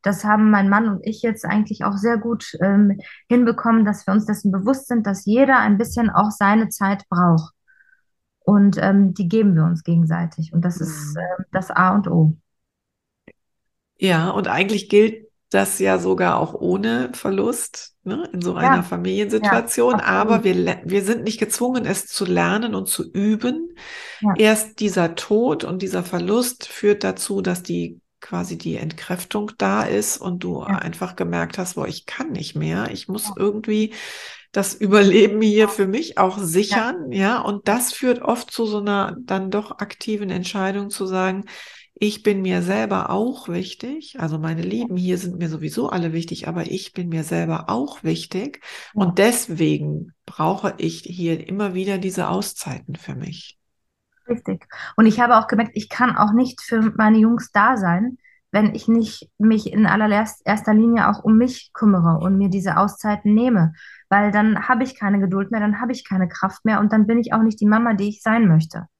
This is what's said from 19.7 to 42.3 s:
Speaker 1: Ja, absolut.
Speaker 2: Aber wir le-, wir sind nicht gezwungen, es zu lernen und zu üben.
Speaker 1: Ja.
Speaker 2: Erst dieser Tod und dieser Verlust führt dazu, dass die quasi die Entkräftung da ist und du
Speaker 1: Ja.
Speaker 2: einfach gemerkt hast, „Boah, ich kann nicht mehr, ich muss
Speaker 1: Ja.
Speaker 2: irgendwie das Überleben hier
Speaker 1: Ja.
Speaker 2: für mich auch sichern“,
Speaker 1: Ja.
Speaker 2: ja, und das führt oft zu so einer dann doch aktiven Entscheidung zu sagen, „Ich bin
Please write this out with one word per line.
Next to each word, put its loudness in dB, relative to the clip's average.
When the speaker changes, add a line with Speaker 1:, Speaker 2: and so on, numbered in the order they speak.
Speaker 1:
Ja, 0
absolut. -2
Speaker 2:
Aber 2
wir 2
le-, -2
wir 0
sind -2
nicht -6
gezwungen, -2
es -4
zu -6
lernen 0
und -6
zu -6
üben. -2
Speaker 1:
Ja. 2
Speaker 2:
Erst 2
dieser 0
Tod 0
und -6
dieser -4
Verlust -2
führt 0
dazu, -4
dass -2
die -6
quasi -8
die -6
Entkräftung -8
da 0
ist -2
und -8
du -6
Speaker 1:
Ja. -2
Speaker 2:
einfach -8
gemerkt -6
hast, -8
„Boah, -6
ich -12
kann -10
nicht -10
mehr, -4
ich -14
muss -8
Speaker 1:
Ja. -12
Speaker 2:
irgendwie -2
das -4
Überleben 6
hier 6
Speaker 1:
Ja. 2
Speaker 2:
für 0
mich -4
auch 2
sichern“, -2
Speaker 1:
Ja. -4
Speaker 2:
ja, -2
und -4
das 0
führt 0
oft -2
zu -4
so -4
einer -2
dann -4
doch -6
aktiven -6
Entscheidung -6
zu -6
sagen, -2
„Ich -2
bin 0